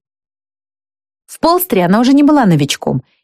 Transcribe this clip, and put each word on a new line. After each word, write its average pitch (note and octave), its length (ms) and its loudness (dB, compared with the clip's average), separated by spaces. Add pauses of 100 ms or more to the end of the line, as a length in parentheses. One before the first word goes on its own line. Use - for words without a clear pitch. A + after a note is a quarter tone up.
(1300)
В - 80 -20
Полстре D#4+ 460 -2
она G3+ 140 0
уже B3+ 120 2
не C#4+ 100 4
была C#4+ 220 2
новичком D3 580 -2 (220)